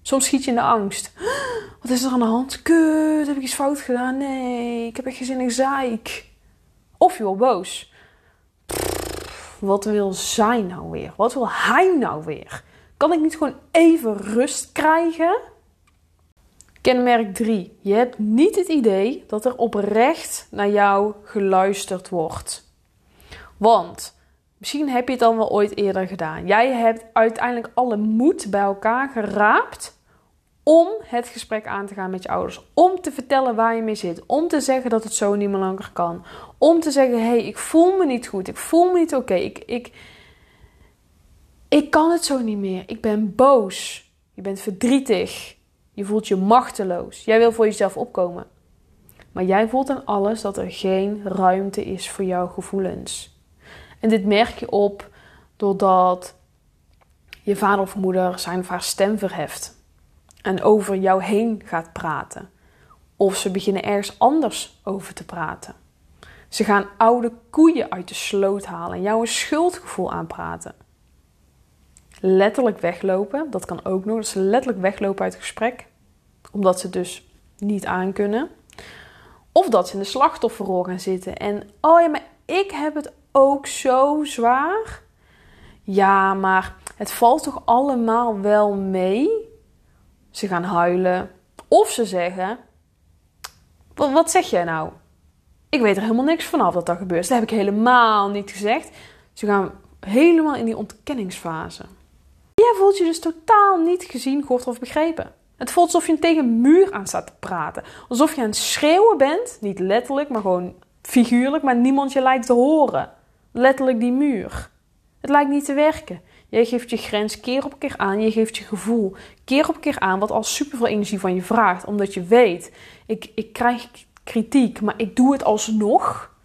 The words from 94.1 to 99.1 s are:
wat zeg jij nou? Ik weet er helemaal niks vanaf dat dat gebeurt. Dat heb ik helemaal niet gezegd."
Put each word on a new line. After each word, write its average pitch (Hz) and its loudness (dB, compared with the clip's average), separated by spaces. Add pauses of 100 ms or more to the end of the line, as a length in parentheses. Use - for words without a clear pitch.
wat 320 4
zeg - 2
jij 180 0
nou? 160 -4 (800)
Ik 277 0
weet 208 4
er 196 -2
helemaal 226 0
niks 330 0
vanaf 214 0
dat 175 -2
dat 170 -2
gebeurt. 180 -2
Dat 247 2
heb 220 -2
ik 220 0
helemaal 214 2
niet 202 -8
gezegd." 208 -4 (440)